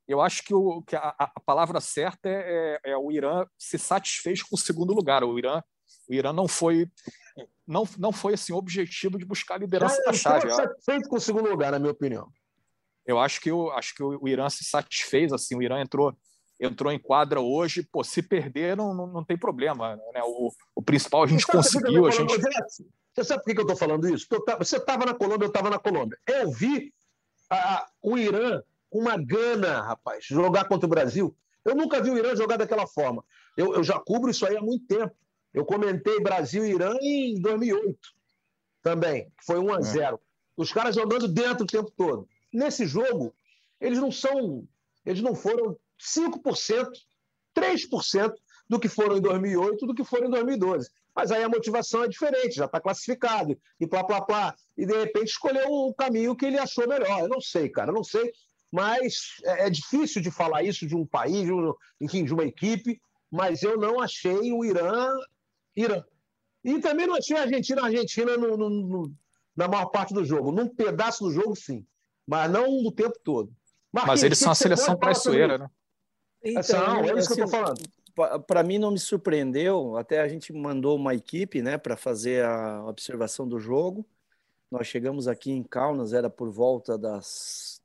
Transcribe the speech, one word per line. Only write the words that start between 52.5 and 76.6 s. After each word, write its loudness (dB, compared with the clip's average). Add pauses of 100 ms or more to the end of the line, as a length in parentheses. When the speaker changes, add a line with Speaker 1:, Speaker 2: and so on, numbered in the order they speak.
Speaker 2:
já 0
tá -2
classificado, -2 (240)
e -2
plá, 0
plá, 0
plá. 0 (240)
E -2
de 2
repente 0
escolheu 0
o 0
caminho 0
que -2
ele 2
achou 0
melhor. 0
Eu 0
não -2
sei, 0
cara, -2
eu -2
não 0
sei. -2 (380)
Mas -2
é, 2
é 2
difícil -2
de -2
falar 0
isso -2
de -4
um -2
país, 0
de 0
um, 0 (260)
enfim, -2
de -2
uma 2
equipe, -4 (300)
mas -2
eu 2
não 0
achei -2
o -2
Irã, 0 (680)
Irã. 0 (600)
E 0
também 0
não 0
achei 0
a 2
Argentina, 0
a 0
Argentina 0
no, 0
no, 0
no, -4 (420)
na 2
maior 2
parte -2
do 0
jogo. 0
Num 0
pedaço -2
do 0
jogo, 0
sim. -12 (400)
Mas 0
não 2 (160)
o 0
tempo -2
todo. -2 (400)
Marquinhos, 4
Speaker 1:
Mas 4
eles 6
Speaker 2:
o 2
que 4
Speaker 1:
são 6
a 6
Speaker 2:
que 2
você 4
pode 4
Speaker 1:
seleção 2
Speaker 2:
falar 4
sobre 2
Speaker 1:
traiçoeira, 6
Speaker 2:
isso? -4
Speaker 1:
né? -12 (760)
Speaker 3:
Então, -2